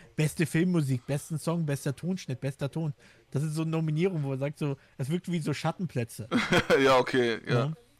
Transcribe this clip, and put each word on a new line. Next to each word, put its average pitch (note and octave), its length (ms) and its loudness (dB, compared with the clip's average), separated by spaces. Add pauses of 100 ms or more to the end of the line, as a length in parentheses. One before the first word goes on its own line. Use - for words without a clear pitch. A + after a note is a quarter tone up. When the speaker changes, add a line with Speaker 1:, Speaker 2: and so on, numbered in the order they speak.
(160)
Speaker 1:
Beste D#3 300 0
Filmmusik, D#3+ 600 2
besten D3 320 -4
Song, E3 280 -2
bester C#3+ 280 -2
Tonschnitt, F3+ 460 -6
bester C#3 300 -4
Ton. D#3+ 240 -4 (360)
Das C#3 120 -2
ist D#3 120 -4
so D#3+ 80 -2
eine D#3+ 100 -2
Nominierung, D#3+ 520 0
wo C#3 80 -2
er C3+ 60 -4
sagt C#3+ 200 -4
so, C#3+ 180 -2 (200)
das B2+ 140 -6
wirkt F3 200 -4
wie E3+ 100 0
so D3 140 -2
Schattenplätze. C#3 720 -4 (260)
Speaker 2:
<laughs> D#3+ 280 4
Ja, C3+ 160 8
okay, B2 480 2
ja. A#2 80 0 (120)
Speaker 1:
Ja. D#3 60 -4 (280)